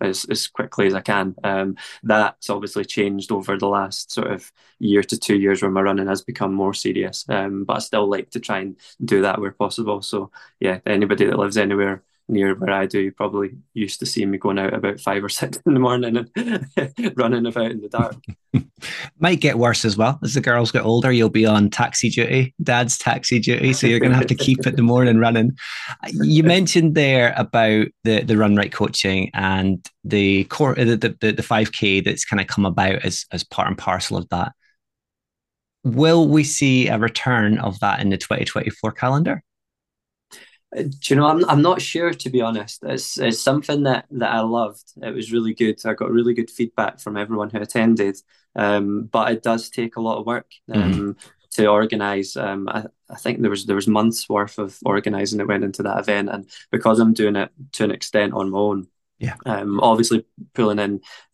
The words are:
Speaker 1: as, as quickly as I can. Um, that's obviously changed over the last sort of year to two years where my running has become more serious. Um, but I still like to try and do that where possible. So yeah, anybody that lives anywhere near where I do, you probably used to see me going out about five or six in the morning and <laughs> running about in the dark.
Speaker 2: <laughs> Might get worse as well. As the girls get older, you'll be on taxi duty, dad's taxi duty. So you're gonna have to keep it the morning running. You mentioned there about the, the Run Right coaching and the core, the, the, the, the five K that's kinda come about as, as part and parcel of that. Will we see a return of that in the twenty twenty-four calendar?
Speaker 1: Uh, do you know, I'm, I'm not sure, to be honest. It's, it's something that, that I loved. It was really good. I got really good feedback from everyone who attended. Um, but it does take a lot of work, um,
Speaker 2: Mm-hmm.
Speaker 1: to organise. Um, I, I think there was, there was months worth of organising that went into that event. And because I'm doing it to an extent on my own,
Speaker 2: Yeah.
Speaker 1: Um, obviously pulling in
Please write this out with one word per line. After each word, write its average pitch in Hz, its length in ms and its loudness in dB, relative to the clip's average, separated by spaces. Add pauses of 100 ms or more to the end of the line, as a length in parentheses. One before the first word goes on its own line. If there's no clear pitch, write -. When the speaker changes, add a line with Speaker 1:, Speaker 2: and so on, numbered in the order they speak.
Speaker 1:
as, 95 240 -4
as - 220 -4
quickly - 400 -2
as 95 80 2
I 92 60 -4
can. 95 420 -2
Um, 95 320 -2 (260)
that's 107 480 0
obviously 101 340 -4
changed 98 480 -4
over 98 280 -4
the 98 80 -2
last 98 440 -4
sort - 200 -6
of 92 200 -10 (280)
year 101 240 2
to 113 160 -4
two 104 180 0
years 98 240 2
where 101 80 0
my 95 120 0
running 98 260 0
has 98 160 -4
become 98 320 -6
more 98 180 0
serious. 95 560 -6
Um, 98 340 -4
but - 120 -2
I - 40 -4
still 104 300 -2
like 98 220 -4
to 117 80 -8
try 104 200 -6
and 95 160 -10 (280)
do 101 180 2
that 95 180 0
where 98 120 -6
possible. 104 500 -4
So 98 300 -6 (280)
yeah, 92 280 -2
anybody 101 380 2
that - 120 0
lives 101 200 0
anywhere 98 460 0 (240)
near 98 280 0
where 95 160 -4
I 98 160 0
do, 101 120 -2
you 98 120 -2
probably 101 440 -6 (200)
used 104 240 -6
to - 80 -8
see 107 180 -4
me 98 140 -2
going 98 180 -2
out 98 160 -2
about 101 260 -4
five 98 240 -4
or 98 60 -8
six - 340 -6
in 147 120 4
the 131 40 4
morning 123 380 0
and 202 960 -6
<laughs> - 20 -10
running 120 300 0
about 113 240 -2
in 107 120 -10
the 104 60 -14
dark. 117 280 -2 (360)
Speaker 2:
<laughs> - 680 -6
Might 170 220 2
get 120 180 2
worse 120 260 2
as 104 100 2
well. 120 280 2
As 107 100 -4
the 135 80 0
girls 120 300 2
get 113 120 2
older, 117 280 4
you'll 113 180 4
be 110 160 4
on 104 240 6
taxi - 400 0
duty, 131 540 0
dad's 120 340 0
taxi 123 420 0
duty. 123 340 2
So 131 120 0
you're 117 140 4
gonna 127 160 4
have 127 100 4
to 123 100 2
keep 131 300 2
it 131 100 0
the 131 60 4
morning 120 380 6
running. 117 360 4 (520)
You 151 340 4
mentioned 170 540 4
there 135 420 4
about 110 520 2 (140)
the, 110 200 2
the 107 140 2
Run 104 180 4
Right 101 160 2
coaching 95 640 -2
and 95 520 0 (160)
the 98 420 2
core, 135 280 0
the, 117 240 2
the, 107 240 -2
the, 110 100 2
the 117 120 -4
five 110 300 0
K 98 280 2
that's 98 240 -2
kinda 101 180 0
come 101 220 0
about 95 400 0
as, - 260 -6
as 90 120 -6
part - 240 -4
and 95 100 -4
parcel 92 400 -4
of 87 120 -8
that. 87 240 -4 (1300)
Will 156 440 4
we 151 160 4
see 135 440 2
a 113 100 0
return 110 640 0
of 101 220 -4
that 101 180 0
in 101 100 0
the 95 80 0
twenty - 280 -2
twenty-four - 480 -6
calendar? 147 500 -2 (1300)
Speaker 1:
Uh, - 60 -6
do 139 160 -6 (120)
you 139 60 4
know, 147 120 4
I'm, 160 180 2
I'm 147 160 4
not 180 180 4
sure, 170 320 -4
to - 180 -8
be 127 120 0
honest. 110 420 -6
It's, 135 360 -8
it's 117 200 -2
something 143 440 0
that, 131 280 0
that 120 200 -2
I 113 80 0
loved. 113 600 -4
It - 120 -8
was 113 180 -8
really 113 220 0
good. 110 320 0
I 110 80 -2
got - 180 -4
really 117 220 2
good 117 160 -4
feedback 117 500 -4
from 104 180 -8
everyone 104 340 -4
who 107 80 -6
attended. 110 580 0 (380)
Um, 104 480 0
but 113 280 0
it 113 120 -4
does 113 260 -2
take 117 260 -6
a 113 60 -8
lot 113 160 -2
of 107 80 -8
work, 120 260 -6 (220)
um, 95 180 2
Speaker 2:
Mm-hmm. 101 200 -2 (400)
Speaker 1:
to 107 160 2
organise. 104 680 0
Um, 98 320 -6
I, 107 180 -6 (240)
I - 60 -18
think 120 260 -4
there 107 100 0
was, 98 160 -6
there 101 80 0
was 101 120 0
months 110 400 0
worth 104 300 -4
of 98 260 -10
organising 101 540 -2
that 101 100 -2
went 101 160 0
into 98 200 -6
that 101 160 -2
event. 101 300 -2
And 101 200 -10 (220)
because 113 280 2
I'm 113 140 6
doing 107 220 2
it 98 160 -2 (220)
to - 100 -2
an 101 80 0
extent - 420 -2
on 98 160 -4
my 95 80 -4
own, 98 300 0 (380)
Speaker 2:
Yeah. - 100 -6 (100)
Speaker 1:
Um, 104 340 -2
obviously 113 460 4 (280)
pulling 107 260 0
in 101 220 -4 (320)